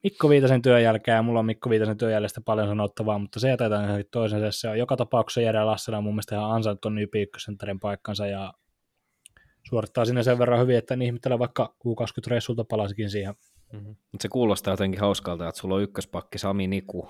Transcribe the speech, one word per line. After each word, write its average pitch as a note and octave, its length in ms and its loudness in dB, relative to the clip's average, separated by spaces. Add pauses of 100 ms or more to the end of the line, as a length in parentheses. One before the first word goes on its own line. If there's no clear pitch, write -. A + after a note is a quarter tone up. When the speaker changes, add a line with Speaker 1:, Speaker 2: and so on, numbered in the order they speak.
Speaker 1:
Mikko F3 260 2
Viitasen C3+ 320 6
työn A#2+ 220 6
jälkeen, A2+ 320 4
ja A2+ 60 4
mulla A2+ 180 2
on A2 60 2
Mikko A2+ 240 -4
Viitasen A2 280 2
työn A2+ 140 0
jäljestä G#2+ 300 -2
paljon G#2+ 260 0
sanottavaa, G#2 520 -2
mutta G2+ 200 -8
se B2+ 100 2
jätetään A2 340 0
johonkin G2+ 280 -4
toisen, G#2+ 420 -2
se - 160 -6
on A2 100 -2
joka B2 180 0
tapauksessa A#2+ 440 0
Jere A2 220 2
Lassila G#2+ 380 -2
mun G#2 120 -2
mielestä G#2+ 220 -6
ihan G#2+ 160 -4
ansainnut A2 300 -2
ton G#2+ 180 -4
Jypin G#2 220 -2
ykkössentterin G2+ 580 -8
paikkansa, G2+ 480 -6
ja G2 260 -8 (1160)
suorittaa A2+ 360 0
sinne B2 180 2
sen B2 160 4
verran A#2+ 200 4
hyvin, B2+ 180 4
että A#2 160 -2
en B2+ 80 -2
ihmettele, A#2+ 380 -2
vaikka B2 360 -2 (100)
U A#2 100 -2
kaksikymmentä - 340 -8
reissulta A#2 340 -2
palasikin G#2 460 -4
siihen. G2 260 -6 (380)
Speaker 2:
Mm-hmm. G#2 220 -16 (160)
Mut G#2+ 100 -12
se G#2 80 -6
kuulostaa G#2 440 0
jotenkin F#2+ 260 -2
hauskalta, F2+ 480 -2
että - 140 -10
sulla F#2+ 140 -2
on G2+ 60 2
ykköspakki - 560 -8
Sami G2 300 -2
Niku, F#2+ 420 -6